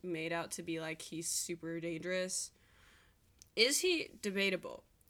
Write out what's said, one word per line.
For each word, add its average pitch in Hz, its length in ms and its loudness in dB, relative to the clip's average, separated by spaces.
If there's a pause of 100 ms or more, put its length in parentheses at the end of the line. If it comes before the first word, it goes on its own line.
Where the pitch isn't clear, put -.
made 165 280 -2
out 170 200 0
to 175 100 -6
be, 165 180 -2
like, 160 220 -6
he's 160 260 -4
super 170 500 -2
dangerous. 175 720 -2 (1040)
Is 254 260 6
he? 349 280 2 (140)
Debatable. 196 600 0 (280)